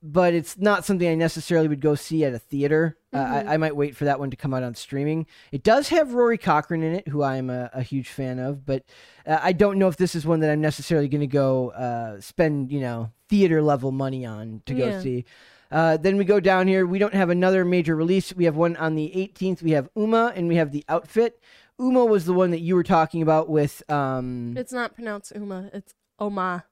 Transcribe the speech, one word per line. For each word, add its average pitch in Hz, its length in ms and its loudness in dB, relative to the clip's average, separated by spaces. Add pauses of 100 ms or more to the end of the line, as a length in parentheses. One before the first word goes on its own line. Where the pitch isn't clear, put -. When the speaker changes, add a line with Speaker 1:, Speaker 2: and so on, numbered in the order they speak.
Speaker 1:
but 170 320 2
it's 165 240 -4
not 196 260 2
something 175 240 2
I 160 60 2
necessarily 160 540 0
would 147 120 -2
go 151 140 2
see 160 300 -2
at 131 100 -2
a 117 40 -8
theater. 151 580 0 (160)
Uh, - 40 -4
Speaker 2:
Mm-hmm. 135 320 -2
Speaker 1:
I, 147 60 0
I - 20 2
might 156 180 0
wait 143 220 -4
for - 80 -4
that 139 160 0
one 139 100 -6
to 123 60 -10
come 139 160 -4
out 131 100 -2
on 120 120 -8
streaming. 151 520 -4 (240)
It 143 120 -8
does 269 260 4
have 311 240 2
Rory 240 240 2
Cochrane 160 460 0
in 160 140 -2
it, 196 120 -8
who 143 140 -2
I'm 131 260 -2
a, 123 240 -6
a 135 100 -8
huge 131 280 -6
fan 127 280 -8
of, 135 280 -6
but, 135 180 -4 (420)
uh, 156 160 0
I 175 120 2
don't 196 240 2
know 190 100 4
if 165 80 -2
this 180 180 -2
is 156 120 -6
one 160 140 2
that 156 100 2
I'm 151 100 2
necessarily 151 480 0
gonna 147 180 0
go, 131 440 0
uh, 117 500 -8
spend, 147 500 -2
you 143 100 -4
know, 117 300 -6 (200)
theater 175 320 4
level 139 280 2
money 131 360 -6
on 110 400 -12
to - 80 -6
go 247 120 0
Speaker 2:
Yeah. 202 140 -4
Speaker 1:
see. 123 240 -6 (480)
Uh, 160 240 4
then 190 220 2
we 202 80 2
go 202 140 4
down 185 280 4
here. 190 180 4
We 180 120 -2
don't 208 160 0
have 190 160 2
another 185 340 4
major 175 320 2
release. 175 380 0
We 180 100 0
have 165 100 2
one 170 220 0
on 156 200 -2
the 156 200 -4
eighteenth. 190 460 -4
We 165 80 0
have 139 260 0
Uma, 226 400 2
and 175 100 -2
we 170 100 2
have 160 160 2
The 147 180 -6
Outfit. 170 500 -2 (380)
Uma 254 260 4
was 208 220 4
the 180 80 2
one 180 160 4
that 165 100 -2
you 170 140 -2
were 175 100 4
talking 165 380 2
about 156 260 2
with, 151 420 0
um, 127 680 -4
Speaker 2:
It's 254 160 -10
not 240 200 -6
pronounced 214 400 -12
Uma. 202 380 -12
It's - 220 -16 (240)
Oma. 185 540 -4